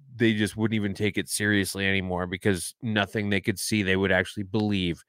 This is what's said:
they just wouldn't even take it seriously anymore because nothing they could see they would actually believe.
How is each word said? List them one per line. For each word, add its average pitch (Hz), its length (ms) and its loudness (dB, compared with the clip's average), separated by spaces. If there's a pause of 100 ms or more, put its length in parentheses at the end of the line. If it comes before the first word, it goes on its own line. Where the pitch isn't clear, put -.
(160)
they 113 180 4
just 104 240 0
wouldn't 110 180 0
even 101 200 -2
take 104 220 -2
it 92 120 -4
seriously 98 580 0
anymore 92 380 0
because 92 560 -2
nothing 107 480 -2
they 98 120 2
could 101 180 -2
see 107 240 0
they 95 120 2
would 95 160 2
actually 92 320 0
believe. 95 640 -2